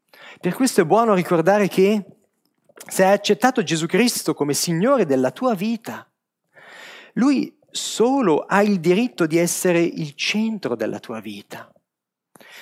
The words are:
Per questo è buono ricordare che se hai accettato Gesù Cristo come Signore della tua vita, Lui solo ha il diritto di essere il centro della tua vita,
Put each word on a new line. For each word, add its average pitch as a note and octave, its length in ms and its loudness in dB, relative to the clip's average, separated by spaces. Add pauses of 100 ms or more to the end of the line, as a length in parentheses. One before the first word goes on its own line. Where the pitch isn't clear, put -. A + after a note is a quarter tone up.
(400)
Per F3+ 140 -4
questo - 260 0
è F3+ 60 4
buono G#3+ 280 4
ricordare F3+ 540 2
che G3 380 2 (680)
se - 300 -2
hai F#3 80 6
accettato G3+ 500 2
Gesù D#3+ 260 -2
Cristo F#3 460 0
come C#3+ 200 -2
Signore F#3 520 0
della C3 260 0
tua B3+ 220 -2
vita, G#3+ 560 -6 (1080)
Lui C4 380 0 (160)
solo A#3 760 0
ha G3 160 2
il G#3 180 2
diritto F3+ 460 0
di D#3 120 0
essere E3+ 440 0
il D#3+ 340 -4
centro G#3 600 -4
della G#2+ 220 -6
tua A2+ 200 -12
vita, G2+ 500 -16 (920)